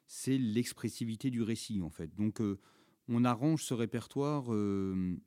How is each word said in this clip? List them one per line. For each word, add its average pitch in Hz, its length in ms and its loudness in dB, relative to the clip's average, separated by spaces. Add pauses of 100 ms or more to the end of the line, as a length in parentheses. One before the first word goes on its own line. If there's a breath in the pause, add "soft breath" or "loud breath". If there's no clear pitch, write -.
c'est - 300 -2
l'expressivité 117 920 -2
du 120 140 0
récit, 107 380 -2
en 80 80 -2
fait. 82 260 -10
Donc, 107 260 0
euh, 101 180 0 (480 soft breath)
on 120 160 4
arrange 127 400 4
ce - 100 -2
répertoire, 123 800 -2
euh, 95 600 2 (120)